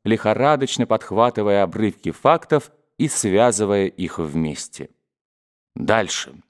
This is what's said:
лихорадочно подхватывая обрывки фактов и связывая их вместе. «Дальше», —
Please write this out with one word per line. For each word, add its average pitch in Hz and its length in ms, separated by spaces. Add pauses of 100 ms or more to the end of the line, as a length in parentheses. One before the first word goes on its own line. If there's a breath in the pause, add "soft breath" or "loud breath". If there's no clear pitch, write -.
лихорадочно 120 840
подхватывая 104 760
обрывки 95 480
фактов 151 580 (260)
и 156 120
связывая 101 760
их 90 340
вместе. 78 680 (840)
«Дальше», — - 760